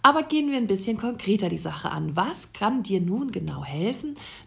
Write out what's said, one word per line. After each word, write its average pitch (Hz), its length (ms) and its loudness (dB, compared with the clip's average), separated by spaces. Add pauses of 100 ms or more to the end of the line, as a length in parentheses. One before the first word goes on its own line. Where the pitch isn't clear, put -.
Aber 294 200 8
gehen 302 280 0
wir 269 80 2
ein 233 80 2
bisschen 196 320 0
konkreter 214 500 0
die 170 100 -2
Sache 160 320 -4
an. 151 240 -4
Was 196 380 -2
kann 226 300 0
dir 190 180 0
nun 220 320 -2
genau 151 320 -4
helfen, 214 520 -4 (300)